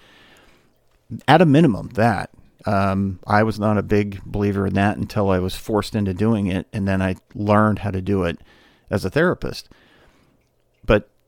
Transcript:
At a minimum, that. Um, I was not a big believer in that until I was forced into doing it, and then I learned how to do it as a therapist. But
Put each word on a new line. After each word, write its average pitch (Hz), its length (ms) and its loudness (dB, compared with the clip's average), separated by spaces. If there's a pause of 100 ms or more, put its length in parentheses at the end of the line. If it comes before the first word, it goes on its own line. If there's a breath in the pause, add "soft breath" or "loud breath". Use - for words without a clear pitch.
(1300 soft breath)
At 156 140 8
a 180 40 6
minimum, 135 500 4
that. 104 340 0 (360)
Um, 98 640 -2
I 107 160 2
was 110 160 -2
not 107 180 0
a 95 60 0
big 104 400 -2
believer 101 440 -2
in 95 80 -2
that 98 200 0
until 104 340 -2
I 92 100 2
was 92 160 -4
forced 107 400 -4
into 98 180 -2
doing 101 340 0
it, 92 240 -4
and 101 160 -4
then 95 140 0
I 95 140 -2 (200)
learned 104 440 2
how 98 120 -6
to 95 100 -6
do 95 220 -2
it 85 160 -4 (500 soft breath)
as 98 140 -2
a 95 60 -6
therapist. 147 600 -2 (1160 soft breath)
But 107 240 2 (180)